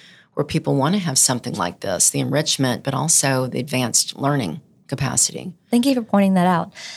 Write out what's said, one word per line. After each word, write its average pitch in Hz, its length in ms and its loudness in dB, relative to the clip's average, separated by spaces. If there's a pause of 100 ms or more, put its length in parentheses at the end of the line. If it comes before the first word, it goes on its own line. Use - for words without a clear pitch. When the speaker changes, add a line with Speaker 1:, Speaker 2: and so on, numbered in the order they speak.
(340)
Speaker 1:
where 151 100 0
people 151 300 -2
wanna 143 240 2
have 165 200 0
something 123 360 0
like 90 260 -4
this, - 300 0
the 143 100 -2
enrichment, 131 640 0
but 131 100 -2
also 135 520 2
the 127 120 -4
advanced 127 580 -2
learning 139 440 -2 (260)
capacity. - 640 -4 (180)
Speaker 2:
Thank 240 160 2
you 277 80 2
for 247 80 -2
pointing 202 320 4
that 180 120 4
out. 180 260 2 (240)